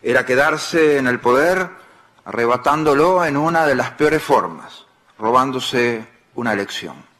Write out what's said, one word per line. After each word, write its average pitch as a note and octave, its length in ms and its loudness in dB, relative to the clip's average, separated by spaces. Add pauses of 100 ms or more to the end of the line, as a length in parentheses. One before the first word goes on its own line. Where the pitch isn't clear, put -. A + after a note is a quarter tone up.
Era B2 240 0
quedarse D3+ 720 2
en C3 80 -2
el A#2+ 120 0
poder E3+ 520 0 (560)
arrebatándolo D3 960 2
en C#3+ 140 -2
una D#3+ 260 0
de C#3 120 2
las A#2+ 160 -4
peores D3+ 300 0
formas, F2+ 600 -2 (340)
robándose A#2+ 880 -2 (280)
una A#2+ 180 -4
elección. G2 440 -8 (240)